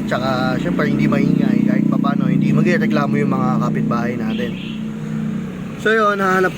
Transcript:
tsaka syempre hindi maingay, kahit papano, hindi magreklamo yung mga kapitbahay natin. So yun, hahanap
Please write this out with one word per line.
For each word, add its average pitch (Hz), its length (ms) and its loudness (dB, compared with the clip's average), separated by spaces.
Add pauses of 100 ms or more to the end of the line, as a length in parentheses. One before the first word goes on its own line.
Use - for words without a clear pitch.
tsaka 127 560 -2
syempre 143 320 0
hindi 139 160 2
maingay, - 560 2
kahit - 240 2
papano, - 400 0
hindi - 240 2
magreklamo 151 640 2
yung 143 160 0
mga 127 180 0 (140)
kapitbahay 120 560 -2
natin. 110 320 -4 (1300)
So 214 160 0
yun, 208 240 0
hahanap 185 380 0